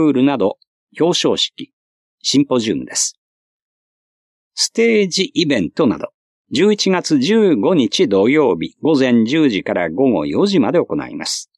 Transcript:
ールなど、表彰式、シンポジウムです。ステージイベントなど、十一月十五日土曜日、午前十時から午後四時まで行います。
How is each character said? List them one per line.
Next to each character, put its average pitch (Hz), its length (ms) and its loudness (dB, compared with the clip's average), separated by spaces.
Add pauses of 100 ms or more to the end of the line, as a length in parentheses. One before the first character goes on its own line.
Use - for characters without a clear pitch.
ー 143 40 2
ル 131 100 2
な 139 160 0
ど、 95 180 -2 (420)
表 160 120 2
彰 143 260 0
式、 - 360 -8 (500)
シ 135 200 2
ン 139 40 0
ポ 127 140 0
ジ 110 120 -2
ウ 78 40 -2
ム 64 80 -8
で 62 100 -16
す。 - 240 -6 (1400)
ス - 180 -4
テ 226 320 2
ー 185 40 -2
ジ 180 260 -4
イ 165 120 0
ベ 131 160 0
ン 76 80 -4
ト 156 180 0
な 82 100 -2
ど、 - 140 -10 (380)
十 196 220 2
一 208 160 -2
月 170 300 0
十 190 380 2
五 135 180 0
日 139 340 0
土 98 220 2
曜 135 260 2
日、 80 240 -10
午 151 180 2
前 120 280 2
十 147 240 2
時 92 120 -2
か 107 120 -4
ら 87 160 -2
午 123 220 0
後 78 120 -2
四 101 220 0
時 196 140 0
ま 117 120 0
で 165 100 2
行 - 140 -6
い - 180 -8
ま 78 120 -10
す。 - 320 -10